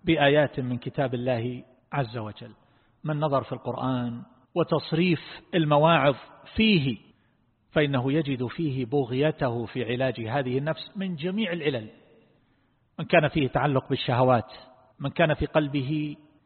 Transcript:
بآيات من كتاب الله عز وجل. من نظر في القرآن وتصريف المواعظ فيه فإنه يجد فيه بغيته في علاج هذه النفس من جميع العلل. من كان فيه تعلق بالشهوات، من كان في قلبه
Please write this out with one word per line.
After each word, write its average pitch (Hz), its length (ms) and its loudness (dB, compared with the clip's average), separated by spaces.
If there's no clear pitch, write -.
بآيات 147 540 4
من 123 180 -4
كتاب 127 360 -4
الله 123 500 -2
عز 123 260 -4
وجل. 110 340 -12
من 151 160 -4
نظر 139 240 0
في - 80 -10
القرآن 120 720 -4
وتصريف 165 680 0
المواعظ 151 600 4
فيه 170 420 4
فإنه 139 400 2
يجد 135 360 0
فيه 135 380 -4
بغيته 127 800 0
في 117 260 -6
علاج 123 360 -2
هذه 127 300 -2
النفس 151 380 -4
من 190 200 -4
جميع 185 380 -4
العلل. 139 360 -4
من 160 60 -6
كان 160 220 4
فيه 143 200 0
تعلق 131 420 0
بالشهوات، 127 600 2
من 139 100 -6
كان 156 240 2
في 151 120 -2
قلبه 147 680 -2